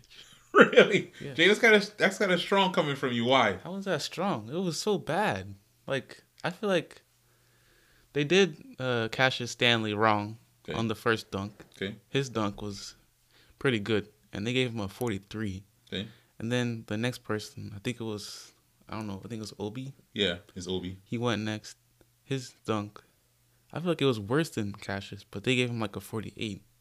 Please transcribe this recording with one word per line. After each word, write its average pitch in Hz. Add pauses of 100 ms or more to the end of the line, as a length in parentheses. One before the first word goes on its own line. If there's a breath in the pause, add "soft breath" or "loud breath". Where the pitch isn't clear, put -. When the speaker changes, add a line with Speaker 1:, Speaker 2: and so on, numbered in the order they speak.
Speaker 1:
<laughs> - (460 loud breath)
Really? 208
Speaker 2:
Yeah. 139
Speaker 1:
Jay, 165
that's 208
kinda, 214 (160)
that's 196
kinda 185
strong 190
coming 151
from 127
you. 117
Why? 120
Speaker 2:
How 160
was 196
that 165
strong? 143
It 165
was 175
so 202
bad. 127 (320)
Like, - (220)
I 160
feel 190
like 180 (1120 soft breath)
they 147
did, 170 (160)
uh, 120
Cassius 127
Stanley 113
wrong 107 (320)
Speaker 1:
Okay. 80
Speaker 2:
on 113
the 110
first 110
dunk. 98 (120)
Speaker 1:
Okay. 101 (140)
Speaker 2:
His 135
dunk 107
was 101 (640 soft breath)
pretty 127
good, 101 (260)
and 101
they 123
gave 127
him 113
a 98
forty-three. 104 (260)
Speaker 1:
Okay. 98 (320 loud breath)
Speaker 2:
And 117
then 120
the 104
next 123
person, 104
I 101
think 120
it 113
was, - (380)
I -
don't 107
know, 98
I -
think 117
it 107
was -
Obi. 123 (180)
Speaker 1:
Yeah, 92 (180)
it's 90
Obi. 92
Speaker 2:
He -
went 117
next. 107 (480)
His 131 (140)
dunk, 104 (720)
I -
feel 180
like 160
it 139
was 117
worse 139
than 104
Cassius, 101
but -
they 127
gave 123
him, 117
like, 107
a 101
forty-eight. 107 (180)